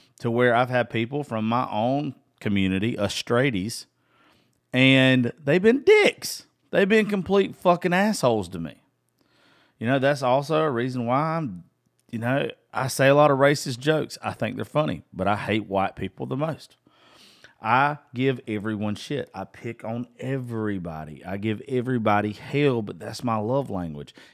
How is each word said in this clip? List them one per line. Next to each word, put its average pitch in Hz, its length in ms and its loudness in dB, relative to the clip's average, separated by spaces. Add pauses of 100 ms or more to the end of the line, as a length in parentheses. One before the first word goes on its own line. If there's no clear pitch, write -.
(180)
to 120 120 -4
where 120 240 4
I've 123 160 2
had 123 200 0
people 123 340 -4
from 110 240 -4
my 123 220 0
own 127 440 -2 (260)
community, 98 580 0
us 101 160 -2
straighties, 120 720 -2 (840)
and 131 600 6 (100)
they've 151 200 2
been 240 200 4
dicks. - 640 4 (240)
They've 190 180 2
been 214 180 4
complete 196 500 0
fucking 175 360 2
assholes 147 580 2
to 90 80 -8
me. 80 240 -10 (960)
You 110 100 -4
know, 135 100 2
that's 135 240 0
also 139 400 2
a 156 80 0
reason 123 360 -2
why 151 300 0
I'm, 104 280 -6 (440)
you 113 120 -8
know, 127 280 -2 (240)
I - 140 -2
say 131 220 2
a 139 60 6
lot 147 160 6
of 135 80 2
racist 139 420 2
jokes. 143 420 -2
I 110 100 -6
think 104 240 -6
they're 110 80 -6
funny, 147 380 -4 (100)
but 92 140 -4
I 101 100 2
hate 104 300 -2
white 95 300 -2
people - 280 -10
the 131 120 -6
most. 151 400 -8 (840)
I 135 380 2 (160)
give 127 340 0
everyone 107 460 -4
shit. 135 400 -8
I 95 100 -10
pick - 400 -14
on 120 220 -8 (120)
everybody. 104 1080 -6
I 92 120 -8
give 104 320 -4
everybody 110 640 0
hell, 139 480 0
but 95 180 -8
that's 113 240 -12
my 117 140 -2
love 120 340 -2
language. 80 440 -8 (200)